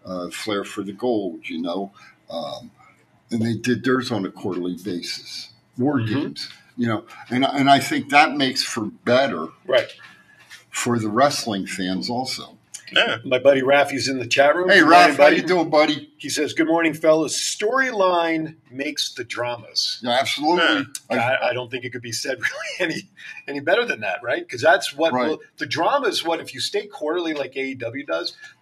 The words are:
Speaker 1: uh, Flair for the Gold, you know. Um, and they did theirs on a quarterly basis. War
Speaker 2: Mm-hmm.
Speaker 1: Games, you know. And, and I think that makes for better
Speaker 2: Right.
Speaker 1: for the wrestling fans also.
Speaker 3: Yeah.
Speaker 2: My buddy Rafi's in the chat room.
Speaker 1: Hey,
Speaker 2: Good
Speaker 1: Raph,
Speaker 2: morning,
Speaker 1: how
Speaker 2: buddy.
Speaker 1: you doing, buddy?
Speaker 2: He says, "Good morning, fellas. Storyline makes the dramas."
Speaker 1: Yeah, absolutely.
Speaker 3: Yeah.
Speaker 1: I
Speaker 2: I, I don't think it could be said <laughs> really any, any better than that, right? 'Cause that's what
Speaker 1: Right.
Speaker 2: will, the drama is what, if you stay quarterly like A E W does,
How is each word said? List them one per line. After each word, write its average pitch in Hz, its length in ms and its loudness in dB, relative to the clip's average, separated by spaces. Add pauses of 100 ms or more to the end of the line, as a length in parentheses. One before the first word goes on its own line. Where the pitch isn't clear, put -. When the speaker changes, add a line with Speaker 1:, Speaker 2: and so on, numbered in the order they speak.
Speaker 1:
uh, 90 260 -8
Flair 101 320 -4
for - 180 -10
the 98 120 -8
Gold, 101 540 -4
you 82 140 -8
know. 92 300 -6 (380)
Um, - 420 -12 (580)
and 113 120 -2
they 113 120 0
did 113 300 -2
theirs 127 280 0
on 98 140 -2
a - 60 -6
quarterly 90 460 -6
basis. - 760 -10 (260)
War 135 220 0
Speaker 2:
Mm-hmm. 110 140 -2
Speaker 1:
Games, - 360 -6 (280)
you 120 100 -2
know. - 180 -2 (240)
And, 127 160 0
and 139 240 2
I 139 100 8
think 135 300 -4
that 143 260 6
makes 131 280 0
for 107 220 -4
better 110 640 0 (180)
Speaker 2:
Right. - 260 -4 (760)
Speaker 1:
for 120 300 -2
the 110 100 -4
wrestling 113 580 0
fans 92 420 -4
also. - 480 -8 (360)
Speaker 3:
Yeah. 180 300 0
Speaker 2:
My 127 160 0
buddy 135 220 6
Rafi's 135 480 2
in 131 100 -4
the 117 80 -6
chat 143 260 4
room. 180 140 0
Speaker 1:
Hey, 190 140 8
Speaker 2:
Good 151 80 6
Speaker 1:
Raph, - 20 10
Speaker 2:
morning, 170 200 10
Speaker 1:
how 135 120 -2
Speaker 2:
buddy. 156 140 10
Speaker 1:
you 180 60 -2
doing, 165 260 2
buddy? 151 480 2
Speaker 2:
He 147 100 -12
says, 135 260 -2
"Good 160 140 0
morning, 165 260 2
fellas. 160 460 2
Storyline 185 1160 0 (120)
makes 139 440 -6
the 123 100 -10
dramas." - 800 -6
Speaker 1:
Yeah, 123 80 -2
absolutely. 139 760 2 (220)
Speaker 3:
Yeah. 123 80 -2
Speaker 1:
I 123 180 0
Speaker 2:
I, 123 140 -2
I 120 40 -2
don't 120 180 -8
think 123 140 -10
it 120 60 -10
could 120 100 -12
be 117 100 -12
said 131 300 -8
<laughs> - 380 -8
really 170 140 -2
any, - 80 -6 (460)
any 143 140 -6
better 156 240 2
than - 160 -4
that, 95 200 -4
right? 147 260 -4
'Cause 120 120 -12
that's 165 340 4
what 151 200 0
Speaker 1:
Right. 127 160 0
Speaker 2:
will, 151 100 -2 (180)
the 151 80 -6
drama 196 440 0
is 160 160 -4
what, 165 160 -2
if - 120 -14
you 131 60 -14
stay 202 260 -4
quarterly 160 480 -4
like 139 220 -6
A 135 120 -4
E 135 80 -8
W 117 300 -10
does, 165 300 -6 (260)